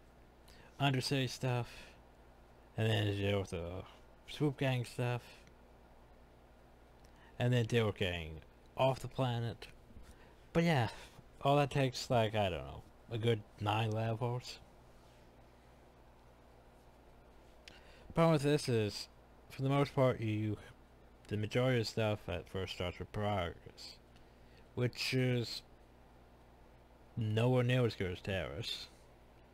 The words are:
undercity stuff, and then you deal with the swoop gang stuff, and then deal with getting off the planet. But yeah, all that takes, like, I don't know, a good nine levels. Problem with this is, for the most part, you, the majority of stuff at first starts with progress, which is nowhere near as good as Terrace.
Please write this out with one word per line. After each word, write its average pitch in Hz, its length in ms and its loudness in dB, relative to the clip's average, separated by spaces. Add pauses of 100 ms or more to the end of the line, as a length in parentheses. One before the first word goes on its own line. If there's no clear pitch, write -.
(800)
undercity 135 500 2
stuff, 123 380 -2 (1080)
and 110 140 2
then 107 160 2
you 101 80 0
deal 101 260 2
with 98 100 -6
the 85 200 -6 (580)
swoop 147 300 -2
gang 127 260 0
stuff, 123 380 -4 (2250)
and 123 140 2
then 120 120 4
deal 113 220 2
with 101 100 0
getting 82 440 -4 (360)
off 131 240 2
the 127 80 -10
planet. 117 600 -2 (840)
But 170 120 4
yeah, 139 240 4 (540)
all 143 140 4
that 143 140 4
takes, 135 400 0
like, 113 240 4
I 101 160 2
don't 80 80 -4
know, 69 240 -12 (280)
a 117 80 -4
good 113 220 2 (200)
nine 107 300 0
levels. 113 680 -4 (3500)
Problem 165 180 6
with 147 100 4
this 147 260 2
is, 110 400 0 (420)
for - 120 -8
the 135 60 0
most 139 260 2
part, 127 260 2
you, 107 360 -2 (720)
the 104 80 -4
majority 123 440 2
of 107 60 0
stuff 107 420 0
at 87 200 -6
first 95 260 -6
starts 87 240 -4
with - 140 -10
progress, 104 840 -4 (800)
which - 380 -2
is 127 500 0 (1500)
nowhere 120 460 4
near 123 240 4
as 110 80 0
good 90 180 -2
as - 80 -8
Terrace. 82 680 -4 (640)